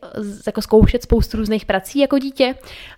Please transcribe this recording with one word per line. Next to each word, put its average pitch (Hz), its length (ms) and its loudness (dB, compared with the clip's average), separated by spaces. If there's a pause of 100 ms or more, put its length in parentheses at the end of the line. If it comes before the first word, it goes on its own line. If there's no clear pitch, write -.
(160)
z-, 208 300 -10
jako 220 160 -6
zkoušet 220 400 4
spoustu - 340 0
různých 214 280 -2
prací 190 340 -4
jako 277 200 2
dítě 262 360 0 (440)